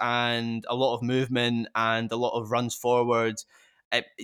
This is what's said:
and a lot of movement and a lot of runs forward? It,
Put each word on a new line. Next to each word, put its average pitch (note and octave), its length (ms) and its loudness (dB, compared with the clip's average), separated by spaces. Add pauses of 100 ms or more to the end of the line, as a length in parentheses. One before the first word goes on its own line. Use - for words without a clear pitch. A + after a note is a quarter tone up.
and A#2 640 -2
a A#2+ 80 -2
lot B2+ 200 2
of A2 80 -6
movement A#2+ 720 0
and A2+ 360 0
a A#2 60 -2
lot A#2+ 220 0
of G#2+ 100 -6
runs A#2+ 240 0
forward? A#2 600 2 (560)
It, A#2 140 0 (180)